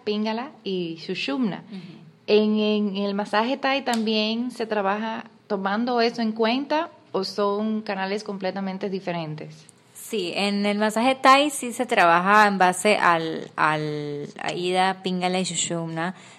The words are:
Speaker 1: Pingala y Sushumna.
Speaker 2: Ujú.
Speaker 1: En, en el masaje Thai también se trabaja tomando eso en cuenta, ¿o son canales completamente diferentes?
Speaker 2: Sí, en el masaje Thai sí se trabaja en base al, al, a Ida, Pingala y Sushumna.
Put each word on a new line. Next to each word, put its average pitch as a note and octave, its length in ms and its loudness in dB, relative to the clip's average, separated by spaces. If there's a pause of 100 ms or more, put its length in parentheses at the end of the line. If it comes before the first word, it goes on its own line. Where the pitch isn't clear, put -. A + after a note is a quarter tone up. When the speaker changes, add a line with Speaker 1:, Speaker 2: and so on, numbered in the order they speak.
Speaker 1:
Pingala A3 460 -4 (140)
y F3 420 -4
Sushumna. A#3 640 -4
Speaker 2:
Ujú. F#3+ 100 -14 (460)
Speaker 1:
En, G#3+ 320 4
en G#3 380 0
el G3+ 180 -2
masaje G#3+ 420 0
Thai C4+ 280 -2
también A3+ 680 0
se A3+ 160 -6
trabaja G#3+ 580 -2 (220)
tomando G#3+ 540 0
eso A#3+ 220 0
en A3 100 0
cuenta, C4+ 580 0 (220)
¿o F#3+ 100 0
son G#3 600 -2
canales G3 420 -4
completamente F#3+ 680 -4
diferentes? D#3+ 760 -8 (300)
Speaker 2:
Sí, F#3 400 -6
en G3+ 320 0
el G3+ 120 0
masaje A3 360 2
Thai C4+ 360 6
sí B3 220 -6
se B3 140 -4
trabaja G3+ 640 6
en G3 100 0
base F#3 380 4
al, E3 580 2
al, D3+ 760 -2 (140)
a D#3 100 -4
Ida, F#3 520 0
Pingala F3+ 340 -2
y F#3 60 0
Sushumna. E3+ 680 -4 (240)